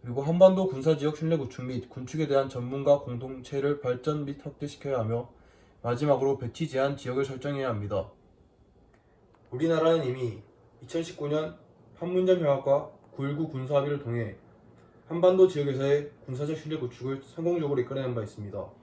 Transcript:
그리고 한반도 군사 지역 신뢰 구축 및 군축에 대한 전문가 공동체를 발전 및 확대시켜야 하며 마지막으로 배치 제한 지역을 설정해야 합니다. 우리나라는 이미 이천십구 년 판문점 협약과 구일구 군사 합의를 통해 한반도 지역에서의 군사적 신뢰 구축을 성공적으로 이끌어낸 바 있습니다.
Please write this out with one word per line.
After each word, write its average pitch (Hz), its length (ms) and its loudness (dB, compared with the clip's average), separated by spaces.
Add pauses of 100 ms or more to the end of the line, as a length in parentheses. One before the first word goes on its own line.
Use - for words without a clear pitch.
그리고 123 200 -4
한반도 185 480 6
군사 143 260 2
지역 147 220 -2
신뢰 160 180 0
구축 131 300 -6
및 127 240 -6
군축에 147 380 -4
대한 135 200 4
전문가 139 540 2
공동체를 135 800 -4
발전 139 420 -2
및 139 180 -8
확대시켜야 143 580 -6
하며 117 300 -4 (520)
마지막으로 135 560 2
배치 135 320 -6
제한 135 260 0
지역을 139 300 -4
설정해야 135 420 -6
합니다. 104 420 -4 (1400)
우리나라는 165 540 4
이미 123 360 -4 (400)
이천십구 165 460 -6
년 156 300 -2 (400)
판문점 185 420 2
협약과 143 500 2 (220)
구일구 147 380 -4
군사 131 260 -4
합의를 143 240 2
통해 117 380 -4 (720)
한반도 180 400 6
지역에서의 143 640 0 (140)
군사적 147 320 -6
신뢰 156 220 -8
구축을 127 420 -8
성공적으로 160 600 -2
이끌어낸 127 340 -4
바 110 80 -4
있습니다. 101 420 -10 (180)